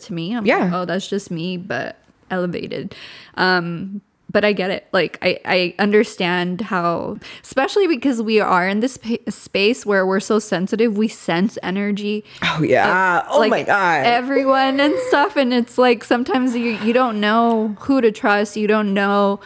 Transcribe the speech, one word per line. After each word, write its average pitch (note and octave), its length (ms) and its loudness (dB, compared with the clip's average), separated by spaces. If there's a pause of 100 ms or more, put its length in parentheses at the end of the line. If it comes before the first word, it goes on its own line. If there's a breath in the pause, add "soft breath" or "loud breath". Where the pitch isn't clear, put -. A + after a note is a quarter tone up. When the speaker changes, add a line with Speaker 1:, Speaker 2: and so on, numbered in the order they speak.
Speaker 1:
to - 60 -12
me. E3+ 220 -6
I'm A3 100 -4
Speaker 2:
Yeah. C4+ 200 2
Speaker 1:
like, F3 80 0
"Oh, F3+ 100 -4
that's F3 240 -4
just G3+ 240 -6
me, F3+ 240 -6
but F3 400 -8 (340)
elevated." F3+ 640 -6 (420 loud breath)
Um, F3+ 680 -2 (280)
but G#3 160 -6
I G#3 80 2
get F#3+ 180 -4
it. - 220 -8
Like, F3 280 -2
I, - 220 -2
I F3+ 340 0
understand F3+ 840 0
how, F3 560 -4 (260 loud breath)
especially G4 440 2
because C4+ 340 0
we G#3+ 180 2
are F3+ 260 2
in G3 140 0
this B3 180 0
pa-, A3+ 200 -4 (120)
space G#3 560 0
where G3 220 2
we're F#3+ 140 2
so A3 180 0
sensitive, G3+ 580 0
we G#3+ 120 2
sense F#3 520 -2
energy G#3 640 -4 (180 loud breath)
Speaker 2:
Oh, - 220 -2
yeah. F3+ 560 4
Speaker 1:
of, - 100 -2
Speaker 2:
Oh, F#3+ 100 2
Speaker 1:
like, A3 100 4
Speaker 2:
my G3 140 0
God. F3 420 2
Speaker 1:
everyone C4+ 760 2
and D4 140 2 (160)
stuff. D#4 260 2
And B3+ 180 2
it's A#3+ 240 0
like, B3 280 4
sometimes B3+ 500 0
you, A#3+ 160 0 (100)
you A3 120 2
don't A#3+ 260 0
know A3 640 2
who C4+ 180 2
to A#3 100 4
trust. G#3 460 0
You G#3+ 120 0
don't G#3+ 260 2
know G3+ 520 2